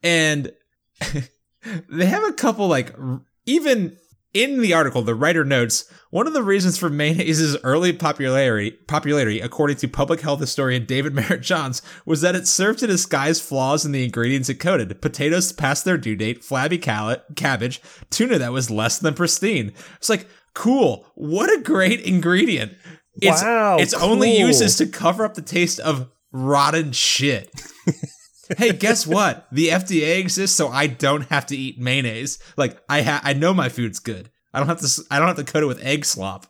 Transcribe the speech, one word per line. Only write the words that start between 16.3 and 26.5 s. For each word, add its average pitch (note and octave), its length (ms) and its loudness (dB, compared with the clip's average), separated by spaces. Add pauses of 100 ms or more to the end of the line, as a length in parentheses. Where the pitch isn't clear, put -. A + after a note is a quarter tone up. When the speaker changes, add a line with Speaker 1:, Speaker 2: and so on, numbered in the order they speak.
Speaker 1:
flabby C#3+ 360 -2
cala-, A2 440 -2 (140)
cabbage, B2+ 440 -2 (300)
tuna A3+ 280 2
that B2 140 -4
was B2 200 -4
less A2 260 0
than D#3+ 160 0
pristine. E3 580 0 (260)
It's - 120 -6
like, - 160 -2 (260)
cool. G#3+ 600 2
What F3 420 0
a C#4 60 -4
great G3 380 2
ingredient. F3+ 720 2 (420)
It's, E3+ 260 4
Speaker 2:
Wow, G#3+ 380 2
Speaker 1:
its F3 160 2
only A3 440 4
Speaker 2:
cool. G#3 100 6
Speaker 1:
use A#3+ 120 6
is A3 180 4
to - 80 2
cover G3 380 -2
up G#3 100 -6
the E3 80 -12
taste F3 360 0
of C3+ 300 -2 (240)
rotten C#3 580 2